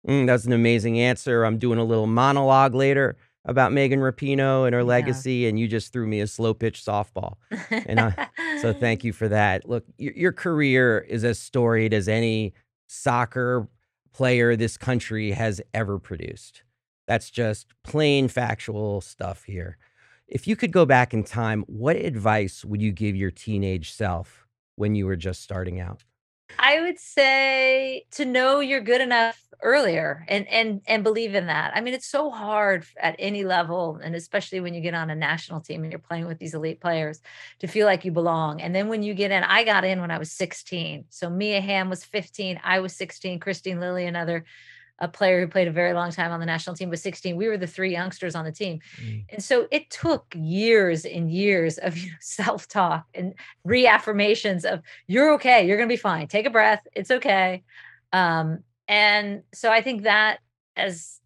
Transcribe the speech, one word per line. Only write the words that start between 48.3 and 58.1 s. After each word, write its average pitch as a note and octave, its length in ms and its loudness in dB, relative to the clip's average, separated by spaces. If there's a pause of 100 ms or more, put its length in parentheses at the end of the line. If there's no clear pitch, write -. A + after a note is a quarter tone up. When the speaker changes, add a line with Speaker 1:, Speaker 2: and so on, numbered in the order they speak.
Speaker 2:
on D#3+ 100 -6
the D#3 60 -8
team. E3+ 280 -8 (220)
Speaker 1:
Mm. A2 300 -10
Speaker 2:
And G#3 120 -10
so A#3+ 280 2
it D4+ 180 -2
took - 460 -2
years F3+ 680 2
and E3 280 -4
years F3+ 480 0
of, E3+ 180 -4
<laughs> - 20 -6
you F3 120 -10
know, D#3+ 100 -18
self-talk F#3 840 -2 (100)
and F3+ 180 -8 (340)
reaffirmations G#3+ 960 2
of, F3+ 160 -2 (260)
"You're C#4 260 6
okay. B3 340 6
You're G3 100 4
gonna A#3 100 0
be A#3+ 100 0
fine. E3 300 -2
Take G#3+ 180 0
a C4+ 60 0
breath. G#3+ 340 4 (100)
It's F#3+ 160 -8
okay." F#3+ 520 2 (500)